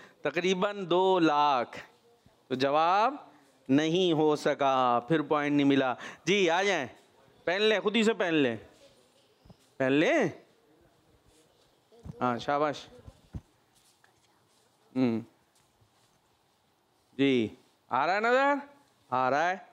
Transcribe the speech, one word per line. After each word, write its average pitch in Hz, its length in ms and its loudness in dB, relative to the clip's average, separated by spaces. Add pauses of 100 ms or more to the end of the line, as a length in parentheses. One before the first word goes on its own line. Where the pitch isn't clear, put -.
(240)
तकरीबन 185 640 -2
दो 185 340 2
लाख। 147 580 2 (720)
तो 131 60 -2
जवाब 170 680 0 (460)
नहीं 160 440 2
हो 151 220 2
सका, 135 640 0
फिर 156 220 0
point 147 340 -2
नहीं 143 100 2
मिला। 135 300 2 (320)
जी, 190 200 2
आ 165 160 0
जाएं, 170 240 -2 (600)
पहन 185 140 -2
लें, 214 200 2
खुद 202 140 -2
ही 226 80 2
से 220 100 2
पहन 180 200 -2
लें, 127 240 2 (1200)
पहन 131 120 0
लें। 190 400 2 (1900)
हाँ, 123 180 -2
शाबाश। 143 480 -4 (2000)
हम्म, 120 240 0 (2000)
जी, 127 400 0 (340)
आ 131 140 -2
रहा 175 100 -2
है 214 60 -2
नज़र? 269 400 0 (500)
आ 127 180 0
रहा 147 180 0
है, 190 260 -6